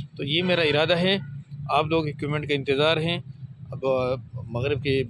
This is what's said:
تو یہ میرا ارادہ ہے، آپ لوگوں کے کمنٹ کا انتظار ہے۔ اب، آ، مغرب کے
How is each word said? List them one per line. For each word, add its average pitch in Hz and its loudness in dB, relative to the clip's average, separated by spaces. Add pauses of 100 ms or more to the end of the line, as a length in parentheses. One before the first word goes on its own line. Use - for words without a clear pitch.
(160)
تو 151 -8
یہ 151 0
میرا 180 2
ارادہ 160 4
ہے، 190 2 (500)
آپ 151 4
لوگوں 160 2
کے 147 -4
کمنٹ 147 -4
کا 147 2
انتظار 143 2
ہے۔ 165 0 (520)
اب، - -4
آ، 131 2 (180)
مغرب 123 -2
کے 135 2